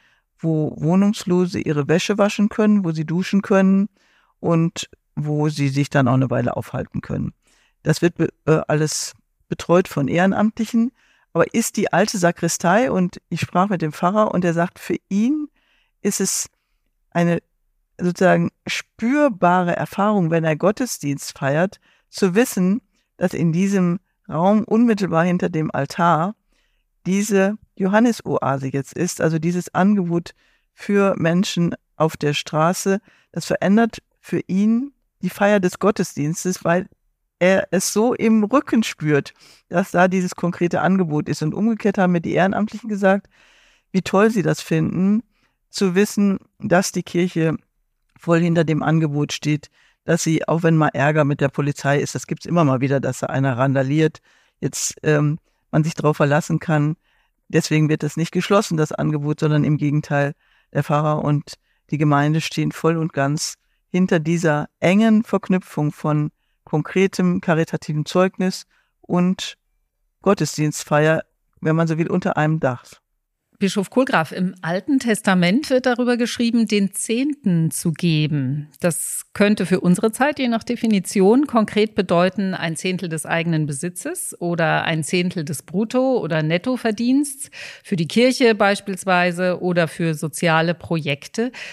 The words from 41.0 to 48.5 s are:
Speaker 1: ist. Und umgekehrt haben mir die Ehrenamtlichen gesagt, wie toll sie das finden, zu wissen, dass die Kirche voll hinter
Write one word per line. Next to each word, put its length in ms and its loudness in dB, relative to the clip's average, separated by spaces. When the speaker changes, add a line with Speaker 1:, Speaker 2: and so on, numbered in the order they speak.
Speaker 1:
ist. 140 -4
Und 100 -2
umgekehrt 460 -2
haben 140 4
mir 80 2
die 120 -4
Ehrenamtlichen 560 0
gesagt, 400 0
wie 100 0
toll 280 2
sie 120 0
das 180 0
finden, 640 0
zu 260 0
wissen, 440 2
dass 340 0
die 100 -4
Kirche 540 -2
voll 220 2
hinter 240 2